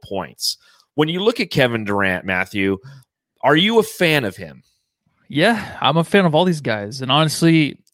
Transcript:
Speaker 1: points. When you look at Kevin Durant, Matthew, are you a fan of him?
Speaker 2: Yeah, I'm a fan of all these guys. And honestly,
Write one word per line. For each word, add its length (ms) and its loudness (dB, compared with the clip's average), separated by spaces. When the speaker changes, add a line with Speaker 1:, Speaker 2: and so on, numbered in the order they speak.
Speaker 1:
points. 520 -8
When 140 0
you 100 -4
look 220 0
at 100 -4
Kevin 320 0
Durant, 420 0
Matthew, 540 -2
are 160 4
you 240 2
a 20 4
fan 420 0
of 120 -6
him? 260 -16
Speaker 2:
Yeah, 540 -2
I'm 160 0
a 80 2
fan 220 2
of 100 0
all 80 4
these 160 -2
guys. 400 -6
And 100 -4
honestly, 680 2